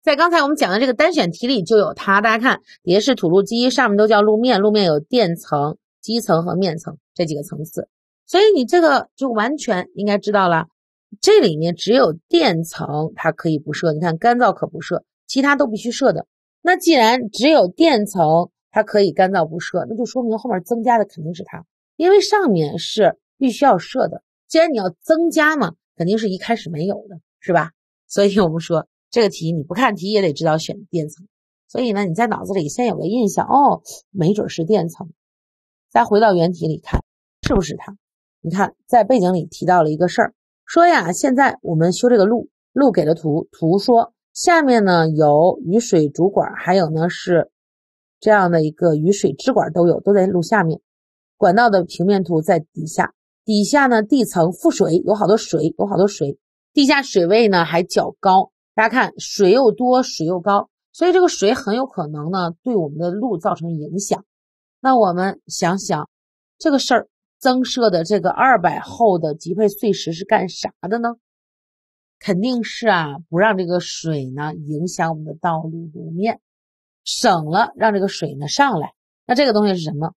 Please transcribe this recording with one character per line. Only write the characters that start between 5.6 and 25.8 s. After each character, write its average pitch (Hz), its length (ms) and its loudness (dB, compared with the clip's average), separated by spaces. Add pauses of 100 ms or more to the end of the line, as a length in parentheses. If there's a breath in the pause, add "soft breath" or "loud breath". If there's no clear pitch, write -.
基 226 200 -6
层 165 240 0
和 170 100 -4
面 170 240 -2
层 - 180 -16 (160)
这 175 140 -4
几 151 80 -6
个 143 80 -8
层 147 220 -12
次， - 240 -12 (360)
所 349 160 0
以 415 40 6 (100)
你 262 100 2
这 349 160 2
个 285 360 2
就 269 120 -4
完 240 300 -4
全 185 360 -4
应 202 120 -6
该 202 100 0
知 202 160 -4
道 190 160 2
了， 165 200 0 (520)
这 415 200 6
里 170 180 0
面 170 160 -2
只 190 180 -2
有 240 220 2 (140)
垫 226 340 2
层 156 540 -6
它 160 160 -2
可 165 180 -4
以 151 80 0
不 147 140 -8
设， 160 200 -2
你 151 80 -4
看 165 160 -2
干 240 220 2
燥 226 160 2
可 - 120 -6
不 165 140 -12
设， - 240 -6 (220)
其 269 160 -2
他 285 140 2
都 285 100 0
必 214 100 -6
须 240 140 -6
设 240 220 0
的。 151 140 -6 (360)
那 359 140 2
既 339 160 0
然 240 360 2
只 226 220 0
有 240 180 4
垫 240 380 2
层 170 440 2 (200)
它 220 120 0
可 208 200 2
以 180 100 0
干 185 180 2
燥 180 160 0
不 160 140 -10
设， - 300 -6
那 226 60 -8
就 233 100 -4
说 254 160 -6
明 220 160 -2
后 247 100 -10
面 185 140 -4
增 233 200 -4
加 233 140 2
的 214 80 2
肯 165 180 -14
定 160 120 -10
是 160 80 -16
它， - 240 -18 (300)
因 339 140 2
为 403 100 6
上 392 300 0
面 165 280 0
是 185 400 0 (180)
必 262 140 0
须 - 140 -2
要 240 120 4
设 - 320 -4
的， - 140 -12 (240)
既 - 120 0
然 330 140 2
你 233 60 -4
要 185 100 -4 (120)
增 320 300 0
加 311 260 0
嘛， 180 180 -4 (220)